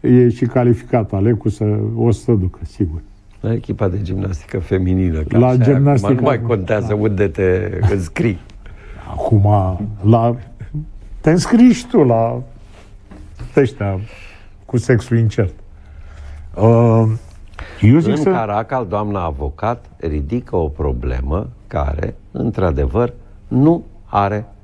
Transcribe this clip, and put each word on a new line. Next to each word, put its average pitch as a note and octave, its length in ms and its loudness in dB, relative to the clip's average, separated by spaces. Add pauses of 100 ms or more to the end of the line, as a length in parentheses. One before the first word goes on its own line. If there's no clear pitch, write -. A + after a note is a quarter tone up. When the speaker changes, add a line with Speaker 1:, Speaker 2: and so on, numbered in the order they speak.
Speaker 1:
e B2 280 6
și A#2 160 0
calificat A#2+ 680 0
Alecu, G#2 360 0
să, G#2+ 160 -4 (320)
o A#2 140 2
să G2+ 100 0
se A#2 140 2
ducă, F#2 280 -2
sigur. E2 380 -4 (400)
Speaker 2:
La A2 120 -4
echipa A2 360 -4
de F#2+ 140 -4
gimnastică F#2 560 -6
feminină, F#2 640 0
că D2+ 180 0
Speaker 1:
La B2 80 6
Speaker 2:
așa, B2+ 100 2
Speaker 1:
gimnastică, C3 560 2
Speaker 2:
acum B2 100 0
nu D3+ 60 2
mai C3 120 0
contează G#2+ 480 -2
Speaker 1:
da. G#2 60 0
Speaker 2:
unde G#2 340 0
te F#2 500 0 (120)
înscrii. G2 480 -2 (720)
Speaker 1:
Acum, - 320 2 (600)
la, A#2 340 4 (840)
te D#3 100 2
înscrii A#3 420 6
și - 140 -2
tu G3+ 160 4
la A#2+ 400 2 (1120)
ăștia G#2 420 0 (680)
cu - 120 -4
sexul A#2 420 0
incert. G#2+ 360 0 (1000)
Uh, A2+ 500 4 (760)
eu A#2 180 6
zic E3+ 120 0
Speaker 2:
În F#3+ 60 2
Speaker 1:
să D#3 140 2
Speaker 2:
Caracal, A2+ 560 -2
doamna G2+ 380 -4
avocat D2+ 720 -6
ridică D2+ 600 -6
o E2 120 0
problemă C2+ 800 -4 (180)
care, C#2+ 480 -6 (160)
într-adevăr, F#2 840 -2 (360)
nu D3+ 360 2 (200)
are G2+ 420 -2 (180)